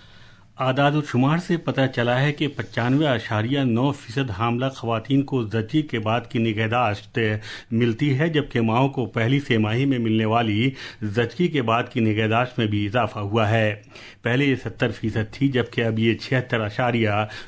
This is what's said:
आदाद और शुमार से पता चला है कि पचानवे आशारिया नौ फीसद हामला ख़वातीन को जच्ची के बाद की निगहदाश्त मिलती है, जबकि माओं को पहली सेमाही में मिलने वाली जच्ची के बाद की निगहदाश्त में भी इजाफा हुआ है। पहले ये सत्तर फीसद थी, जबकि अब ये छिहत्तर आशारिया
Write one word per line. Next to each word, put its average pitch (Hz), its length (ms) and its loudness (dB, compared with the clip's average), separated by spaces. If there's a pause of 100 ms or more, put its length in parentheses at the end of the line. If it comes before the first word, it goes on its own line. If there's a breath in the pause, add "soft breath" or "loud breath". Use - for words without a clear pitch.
(580 loud breath)
आदाद 135 380 2
और 147 60 0
शुमार 139 380 2
से 175 180 -2
पता 135 300 0
चला 120 260 0
है 139 180 2
कि 147 160 -2
पचानवे 131 580 0
आशारिया 120 580 0
नौ 123 280 2
फीसद - 380 -6
हामला 117 400 -2
ख़वातीन 117 520 0
को 139 240 -2
जच्ची 110 360 0
के 135 180 -4
बाद 117 260 0
की 127 120 -4
निगहदाश्त 113 800 -2 (540 loud breath)
मिलती 120 380 2
है, 147 200 2
जबकि 143 300 -2
माओं 117 280 2
को 135 200 -2
पहली 123 320 0
सेमाही 113 460 2
में 131 120 2
मिलने 110 260 2
वाली 113 480 2 (320 loud breath)
जच्ची 117 440 0
के 147 140 0
बाद 117 260 0
की 127 120 -4
निगहदाश्त 110 580 2
में 113 100 0
भी 104 180 0
इजाफा 113 360 -2
हुआ 104 240 0
है। 107 260 2 (520 loud breath)
पहले 131 220 2
ये 131 100 2
सत्तर 117 360 -4
फीसद 110 400 -4
थी, 135 160 0
जबकि 123 340 0
अब 113 160 0
ये 113 180 4
छिहत्तर 123 440 -2
आशारिया 107 680 0 (200 loud breath)